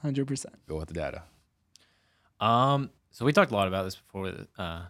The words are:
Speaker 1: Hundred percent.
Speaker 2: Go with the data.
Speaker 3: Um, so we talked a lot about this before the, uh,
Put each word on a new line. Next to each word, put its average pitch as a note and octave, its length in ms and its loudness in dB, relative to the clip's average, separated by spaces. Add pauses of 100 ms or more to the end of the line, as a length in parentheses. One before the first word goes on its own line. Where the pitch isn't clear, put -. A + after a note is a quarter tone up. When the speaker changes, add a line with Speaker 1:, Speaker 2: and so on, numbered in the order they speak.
Speaker 1:
Hundred C#3 260 -2
percent. - 280 -8 (100)
Speaker 2:
Go D#2 100 -6
with D#2+ 120 -6
the D#2+ 60 -12
data. D2+ 280 -6 (1160)
Speaker 3:
Um, B2+ 500 4 (200)
so - 140 -6
we D3 80 4
talked F3 200 4
a - 20 2
lot G2 140 4
about F#2+ 160 -2
this F#2+ 120 -8
before F#2+ 340 -10
the, - 180 -12 (100)
uh, E2+ 320 -8